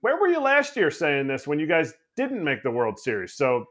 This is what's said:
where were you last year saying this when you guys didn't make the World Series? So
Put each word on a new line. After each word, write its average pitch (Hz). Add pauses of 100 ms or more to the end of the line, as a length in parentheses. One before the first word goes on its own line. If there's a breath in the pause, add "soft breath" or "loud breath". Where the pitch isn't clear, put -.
where 285
were 403
you 349
last 277
year 180
saying 139
this 135
when 147
you 156
guys 165 (200)
didn't 254
make 135
the 131
World 117
Series? 101
So 127